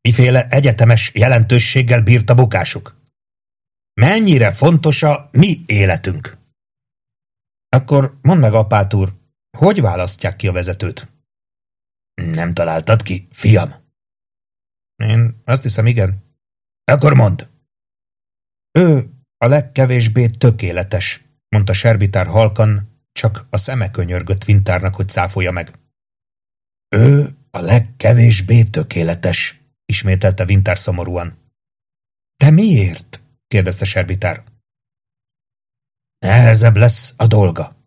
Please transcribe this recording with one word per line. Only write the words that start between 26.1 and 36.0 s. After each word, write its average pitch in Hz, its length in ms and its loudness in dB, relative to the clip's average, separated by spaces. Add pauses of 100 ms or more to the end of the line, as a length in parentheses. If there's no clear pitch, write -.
Ő 139 400 2 (220)
a - 100 -12
legkevésbé 113 1040 2
tökéletes, - 960 -6 (240)
ismételte 95 600 -2
Wintár 95 340 0
szomorúan. 87 600 -8 (1000)
De 139 140 4
miért? 151 720 0 (240)
kérdezte 92 380 -2
Serbitár. 90 600 -6 (1700)